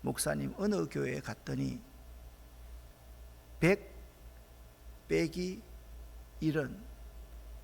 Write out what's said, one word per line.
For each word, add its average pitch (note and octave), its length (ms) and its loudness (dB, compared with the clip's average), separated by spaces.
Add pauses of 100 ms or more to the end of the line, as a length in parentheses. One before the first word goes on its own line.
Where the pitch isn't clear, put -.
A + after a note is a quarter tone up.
"목사님, C#3 560 2
어느 F#3+ 320 4
교회에 C#3 320 2
갔더니 C3 600 -2 (1800)
백 F#3 340 8 (1120)
빼기 F3 560 4 (760)
일은 D#3 420 4 (800)